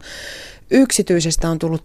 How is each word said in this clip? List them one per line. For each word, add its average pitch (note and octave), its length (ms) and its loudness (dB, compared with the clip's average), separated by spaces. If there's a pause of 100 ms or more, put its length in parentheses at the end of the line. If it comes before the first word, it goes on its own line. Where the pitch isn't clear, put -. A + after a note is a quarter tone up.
(720)
Yksityisestä F3 800 2
on D#3+ 80 -2
tullut D#3+ 260 -2